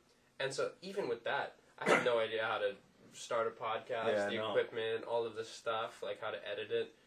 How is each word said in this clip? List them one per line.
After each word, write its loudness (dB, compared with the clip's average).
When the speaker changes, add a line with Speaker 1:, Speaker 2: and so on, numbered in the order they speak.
Speaker 1:
and 0
so 0
even -4
with -2
that, -2
I 2
had 6
no 4
idea 0
how 0
to 0
start 0
a -2
podcast, -2
Speaker 2:
Yeah, 4
Speaker 1:
the -2
Speaker 2:
no. 0
Speaker 1:
equipment, 0
all 2
of -6
this -6
stuff, -4
like, -6
how -4
to -6
edit -4
it. 0